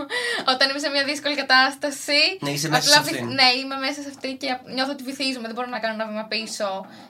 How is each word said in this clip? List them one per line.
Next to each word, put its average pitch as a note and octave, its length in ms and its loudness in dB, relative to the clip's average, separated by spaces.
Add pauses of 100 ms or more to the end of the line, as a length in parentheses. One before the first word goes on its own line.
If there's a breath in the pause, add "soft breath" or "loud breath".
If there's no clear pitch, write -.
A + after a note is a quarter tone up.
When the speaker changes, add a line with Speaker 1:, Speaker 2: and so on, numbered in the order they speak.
(120)
Speaker 1:
<laughs> A#4+ 420 0
Όταν C4+ 160 2
είμαι C#4 100 -4
σε D4 100 -2
μια C#4 160 2
δύσκολη D4 300 -2
κατάσταση, C#4 840 4 (200)
Speaker 2:
Ναι, C#4+ 100 -2
είσαι D3 200 -2
μέσα B3+ 120 4
Speaker 1:
απλά C#4 120 6
Speaker 2:
σε D4 60 8
αυτήν. C#4 280 -2
Speaker 1:
βυθ-, A#3+ 120 -4
ναι, B3+ 100 6 (100)
είμαι C4+ 160 -6
μέσα C#4 260 -4
σε C#4+ 80 -10
αυτή C4 200 -8 (120)
και C#4 60 -4 (260)
νιώθω C4 180 -2
ότι C4+ 120 -8
βυθίζομαι. C4 420 -4
Δεν A3+ 100 -8
μπορώ B3 120 -4
να B3 120 -6
κάνω A3 140 -2
ένα A3 140 -4
βήμα G#3+ 180 -6
πίσω G#3 600 -4 (240 loud breath)